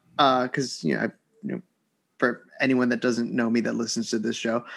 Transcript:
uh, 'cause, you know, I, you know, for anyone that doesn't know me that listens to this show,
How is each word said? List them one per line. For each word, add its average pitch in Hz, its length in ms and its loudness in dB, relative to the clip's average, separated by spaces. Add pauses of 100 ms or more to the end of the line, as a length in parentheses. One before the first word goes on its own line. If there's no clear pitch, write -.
(180)
uh, 127 300 4
'cause, - 340 -6
you - 120 0
know, 107 80 -2
I, - 20 0 (380)
you - 140 -4
know, - 60 -8 (560)
for 120 260 0 (160)
anyone 127 280 2
that 117 140 0
doesn't 120 300 0
know 117 180 0
me 117 100 2
that 113 140 -2
listens 113 360 -4
to 117 80 0
this 113 180 -4
show, 117 280 -4 (120)